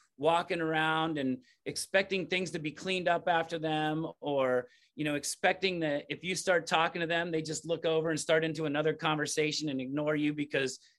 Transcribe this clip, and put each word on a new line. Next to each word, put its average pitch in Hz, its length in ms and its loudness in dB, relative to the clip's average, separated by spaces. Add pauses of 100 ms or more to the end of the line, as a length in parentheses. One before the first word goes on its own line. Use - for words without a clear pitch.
(180)
walking 170 420 2
around 160 560 0
and 131 220 0 (260)
expecting 190 600 -2
things 185 240 -2
to 165 80 -4
be 156 140 -4
cleaned 185 360 -2
up 170 180 2
after 165 320 2
them, 156 480 0 (140)
or, 131 480 2 (280)
you 151 80 -4
know, 147 100 -2
expecting 185 640 0
that 147 300 -2
if 151 120 -8
you 180 120 -4
start 170 320 2
talking 170 340 2
to 170 60 -2
them, 170 240 0
they 160 100 0
just 156 260 -6
look 165 200 -2
over 160 240 2
and 156 100 -2
start 160 240 4
into 160 220 -2
another 151 260 2
conversation 151 800 0
and 131 100 -2
ignore 147 340 0
you 151 200 0
because 139 440 -2 (200)